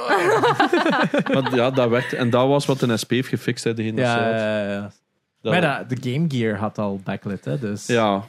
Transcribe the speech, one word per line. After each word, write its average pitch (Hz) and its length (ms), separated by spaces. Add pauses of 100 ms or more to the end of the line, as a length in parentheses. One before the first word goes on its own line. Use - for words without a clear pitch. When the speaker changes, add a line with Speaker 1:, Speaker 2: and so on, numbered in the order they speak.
(1300)
Speaker 1:
<laughs> - 0
Maar 131 220
ja, 123 160
dat 131 180
werkte. 120 280
En 123 140
dat 123 180
was 143 180
wat 135 140
de 120 160
S - 80
P - 60
heeft 127 180
gefixt, - 360
hè, 117 100
degene 110 220
dat 123 80
Speaker 2:
Ja, 120 140
Speaker 1:
ze 117 60
had. 113 160
Speaker 2:
ja, 107 320
ja. 101 80 (600)
Speaker 1:
Dat - 120
Speaker 2:
Maar 175 80
Speaker 1:
wa- 143 180 (100)
Speaker 2:
dat, 127 140
de 127 80
Game 147 180
Gear 113 300
had 107 200
al 98 260
backlit, 98 400
hè, 143 140
dus. 104 280
Speaker 1:
Ja, 107 420